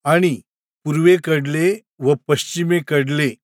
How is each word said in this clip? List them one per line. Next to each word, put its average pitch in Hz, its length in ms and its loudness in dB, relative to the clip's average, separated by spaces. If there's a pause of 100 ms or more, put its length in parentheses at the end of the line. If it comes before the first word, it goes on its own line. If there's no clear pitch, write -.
आणि 160 380 0 (420)
पूर्वेकडले 160 960 0 (200)
व 139 140 2 (140)
पश्चिमेकडले 151 1000 -2 (140)